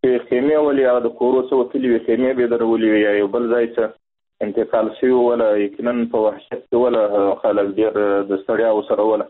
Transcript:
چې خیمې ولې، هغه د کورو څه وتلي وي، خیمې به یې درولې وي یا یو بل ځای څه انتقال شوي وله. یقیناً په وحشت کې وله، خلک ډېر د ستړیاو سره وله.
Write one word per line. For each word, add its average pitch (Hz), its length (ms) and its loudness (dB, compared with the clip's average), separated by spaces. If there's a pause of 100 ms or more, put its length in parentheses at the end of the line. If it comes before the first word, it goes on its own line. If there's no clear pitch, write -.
چې 131 80 2 (180)
خیمې 139 300 0
ولې، 143 320 2
هغه 123 140 2
د 117 140 0
کورو 127 320 2
څه - 40 0
وتلي 127 360 0
وي، 117 160 2
خیمې 127 320 0
به 123 60 0
یې 120 100 0
درولې 113 380 0
وي 107 100 2
یا 104 160 2
یو 104 100 2
بل 117 240 -2
ځای 120 240 0
څه 113 80 0 (580)
انتقال 107 460 -2 (120)
شوي 127 180 2
وله. 120 320 2 (140)
یقیناً 107 300 -6 (200)
په 123 100 -2
وحشت - 460 -6
کې 120 140 0
وله، 104 580 2
خلک 104 340 0
ډېر 110 180 0 (360)
د 98 120 -2
ستړیاو 110 460 0
سره 107 220 0
وله. - 200 0